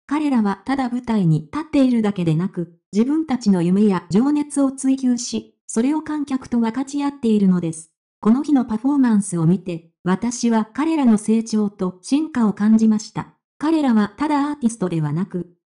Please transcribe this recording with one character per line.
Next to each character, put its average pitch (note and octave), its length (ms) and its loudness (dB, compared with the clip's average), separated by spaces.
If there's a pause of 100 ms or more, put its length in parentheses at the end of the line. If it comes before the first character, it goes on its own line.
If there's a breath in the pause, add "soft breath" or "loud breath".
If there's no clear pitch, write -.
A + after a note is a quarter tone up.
彼 D4 240 -2
ら A#3+ 120 2
は G3+ 240 -2
た C4+ 120 -2
だ B3+ 120 -2
舞 B3 120 -4
台 G#3+ 260 0
に D#3 140 2
立 C#4 180 -10
っ D#4+ 40 -6
て C#4+ 200 2
い B3+ 80 4
る A#3 100 2
だ G3+ 120 0
け F3+ 100 -4
で D#3+ 120 0
な F3+ 120 -2
く、 E3+ 320 -10 (140)
自 G#3 100 2
分 D#4 220 0
た B3+ 120 -4
ち G#3+ 140 0
の F3 100 2
夢 F#3 240 2
や F#3+ 240 0
情 A#3+ 220 2
熱 D4 300 -2
を C4+ 100 2
追 C4+ 240 -2
求 B3 220 0
し、 - 380 -8 (120)
そ A3+ 140 -4
れ C#4 120 0
を D#4 80 -2
観 D4+ 240 -6
客 C4 220 -6
と A#3+ 120 -2
分 A3+ 120 0
か C4 140 -4
ち C#4+ 180 -6
合 C#4 60 -2
っ - 20 -12
て C#4 160 -6
い G#3+ 100 4
る G3 120 4
の F3+ 100 2
で E3 140 -6
す。 - 180 -18 (300)
こ G#3 100 2
の C4+ 100 4
日 D4+ 120 0
の B3 100 4
パ G#3+ 140 -6
フ C4+ 140 -2
ォ D4 40 0
ー - 40 0
マ A#3+ 160 4
ン G3+ 60 2
ス F3 160 -6
を E3 80 0
見 F3 140 2
て、 E3+ 320 -10 (140)
私 A#3 440 -2
は A3 240 0
彼 D#4+ 220 -2
ら C#4+ 80 0
の A3 140 4
成 A3 260 0
長 G#3+ 260 -2
と F#3 320 -8
進 D#4 300 -2
化 A3+ 160 0
を G3 60 0
感 A3 240 4
じ A3 100 4
ま G#3+ 120 2
し - 120 -16
た。 - 220 -10 (240)
彼 D#4 240 0
ら C4 120 2
は G#3 240 2
た D4 120 -4
だ D4 200 0
ア D4 40 -4
ー - 20 -8
テ A#3+ 120 -2
ィ - 20 4
ス A3+ 80 -12
ト F#3 100 -4
で E3 140 -2
は D3 100 -2
な F3 140 -2
く、 F3 240 -10 (160)